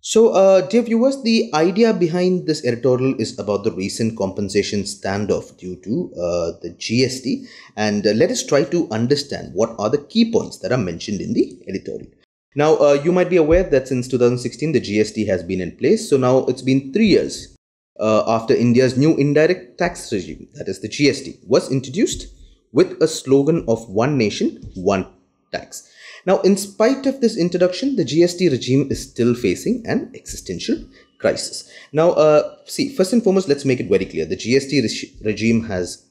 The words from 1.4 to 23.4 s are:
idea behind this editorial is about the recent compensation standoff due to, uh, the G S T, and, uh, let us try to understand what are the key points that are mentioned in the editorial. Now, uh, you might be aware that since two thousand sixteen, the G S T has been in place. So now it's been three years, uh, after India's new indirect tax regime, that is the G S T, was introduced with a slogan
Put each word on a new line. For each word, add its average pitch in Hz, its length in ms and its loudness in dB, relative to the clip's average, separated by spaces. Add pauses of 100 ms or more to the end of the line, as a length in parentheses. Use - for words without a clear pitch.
idea 190 400 2
behind 180 540 0
this 151 180 -4
editorial 127 560 0
is - 180 -6
about 101 260 -2
the 110 80 0
recent 101 440 -4
compensation 98 680 -2
standoff 98 760 -4
due 90 180 -12
to, 113 380 -6
uh, 85 380 -4 (100)
the 87 160 -12
G 120 260 0
S - 160 -6
T, - 240 -6 (320)
and, 104 300 0
uh, 104 60 2
let 123 180 2
us 247 160 -6
try 147 180 2
to - 260 -2
understand 110 600 -2
what 101 260 -2
are 104 120 -2
the 143 80 0
key 226 340 0
points - 280 -2
that 95 120 -4
are 127 60 0
mentioned 90 420 -6
in - 140 -6
the - 340 -2
editorial. - 400 -10 (480)
Now, 151 200 4
uh, 143 280 4
you 170 80 2
might 180 160 2
be 175 80 2
aware 170 280 4
that 135 240 0
since 127 200 -4
two 135 80 -2
thousand 123 220 4
sixteen, 147 340 -6
the - 80 4
G 101 200 -2
S 104 100 2
T 107 160 -4
has 95 160 -2
been 90 180 -4
in 85 160 -8
place. 208 320 0
So 143 80 2
now 127 300 2
it's 123 160 -4
been 135 320 0
three 214 140 4
years, - 460 0 (440)
uh, 107 280 2
after 113 280 2
India's 120 420 2
new 151 200 4
indirect 151 600 0
tax - 340 -6
regime, - 440 -8
that 92 160 -10
is 95 100 -8
the 107 80 -10
G 139 220 2
S 107 100 -4
T, - 140 -14 (120)
was 147 240 0
introduced 143 580 -4 (440)
with 139 300 2
a 160 40 2
slogan 139 640 2